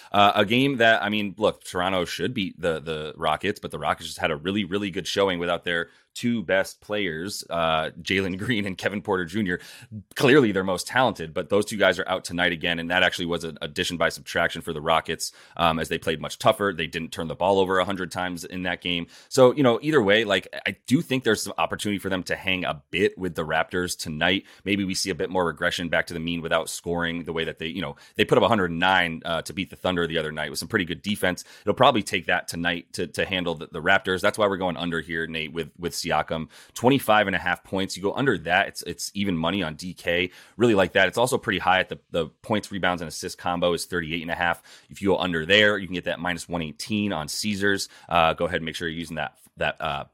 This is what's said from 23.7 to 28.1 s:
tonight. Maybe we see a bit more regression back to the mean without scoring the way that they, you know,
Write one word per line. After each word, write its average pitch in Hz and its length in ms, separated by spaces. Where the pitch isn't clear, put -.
tonight. 85 460
Maybe 101 200
we 92 100
see - 140
a 92 60
bit 87 160
more 90 160
regression 85 420
back 82 200
to 87 60
the 82 60
mean 85 220
without 82 260
scoring 85 560
the 85 80
way 82 120
that 78 140
they, 82 100
you 85 120
know, 73 160